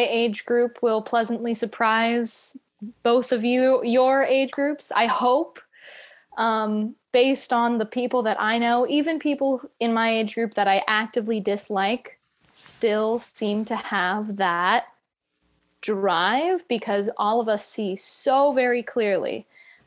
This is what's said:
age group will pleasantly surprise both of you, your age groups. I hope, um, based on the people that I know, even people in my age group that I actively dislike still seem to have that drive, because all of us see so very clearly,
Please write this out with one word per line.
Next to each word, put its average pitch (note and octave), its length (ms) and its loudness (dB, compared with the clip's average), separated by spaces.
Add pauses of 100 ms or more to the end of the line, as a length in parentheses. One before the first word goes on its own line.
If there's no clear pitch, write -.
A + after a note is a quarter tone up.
age A#3 360 -2
group A#3+ 360 0
will A3 200 2
pleasantly A3+ 520 -2
surprise A#3 1040 -2 (460)
both A#3+ 280 2
of A#3 140 0
you, B3+ 400 2
your B3+ 380 4
age C4 280 2
groups. C#4+ 400 -4
I A3+ 140 2
hope, B3 540 0 (760)
um, A3 580 -2 (180)
based C4 400 4
on A#3+ 240 2
the A3 80 0
people B3 380 -2
that A3 180 -2
I A3 160 0
know, A#3+ 320 2
even D4+ 300 0
people C4+ 420 0 (180)
in A#3 140 0
my A3+ 160 2
age A3 260 0
group A3+ 200 -4
that G3+ 120 2
I G3 200 2
actively A3 520 -2
dislike G3+ 800 -4 (320)
still A3 680 -2
seem G#3+ 460 -4
to A3+ 120 -4
have G3+ 580 -4
that F#3 520 0 (920)
drive, G#3 880 0
because G3+ 500 -2
all G#3+ 220 2
of A3+ 80 -2
us G#3 180 -2
see G3 300 -6
so C#4 560 0
very B3 320 0
clearly, G#3 600 -2 (420)